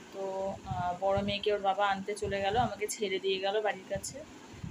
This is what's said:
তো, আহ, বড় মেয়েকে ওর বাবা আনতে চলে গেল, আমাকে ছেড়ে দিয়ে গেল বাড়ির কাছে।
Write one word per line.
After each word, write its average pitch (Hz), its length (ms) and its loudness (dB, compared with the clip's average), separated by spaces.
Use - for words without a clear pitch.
তো, 190 380 -4
আহ, 180 340 0
বড় 196 220 4
মেয়েকে 202 300 2
ওর 202 80 2
বাবা 196 260 4
আনতে 196 280 2
চলে 196 260 -2
গেল, 196 160 2
আমাকে 208 300 0
ছেড়ে 196 320 -2
দিয়ে 190 200 0
গেল 196 220 0
বাড়ির 196 340 -2
কাছে। 196 240 -6